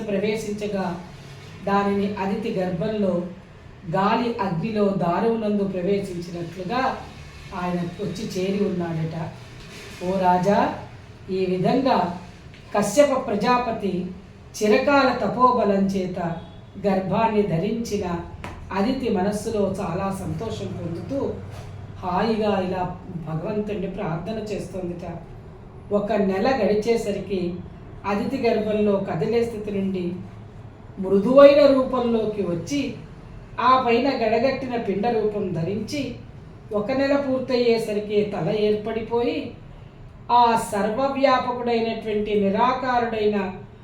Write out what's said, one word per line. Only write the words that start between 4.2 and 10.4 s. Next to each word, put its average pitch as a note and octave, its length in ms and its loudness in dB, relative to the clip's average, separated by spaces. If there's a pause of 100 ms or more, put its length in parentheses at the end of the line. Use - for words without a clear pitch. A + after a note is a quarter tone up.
అగ్నిలో G3+ 500 0
దారువునందు G3+ 760 0
ప్రవేశించినట్లుగా F#3 1300 -2 (580)
ఆయన F3+ 240 -2 (240)
వచ్చి F#3+ 260 -6
చేరి G3 360 0
ఉన్నాడట. E3 640 -2 (760)
"ఓ F#3+ 140 0
రాజా, F#3 560 4 (560)